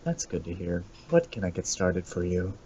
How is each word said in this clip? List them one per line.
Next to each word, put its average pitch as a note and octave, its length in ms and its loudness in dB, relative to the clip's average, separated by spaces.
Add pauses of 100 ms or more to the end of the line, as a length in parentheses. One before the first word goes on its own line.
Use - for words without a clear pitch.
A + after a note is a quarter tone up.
That's E3+ 200 0
good E2+ 200 -4
to F2 80 -6
hear. F2 300 -2 (260)
What E3+ 220 6
can G#2 120 -4
I F#2 60 2
get F2 160 -4
started F2+ 400 2
for - 180 -2
you? F2+ 300 2 (120)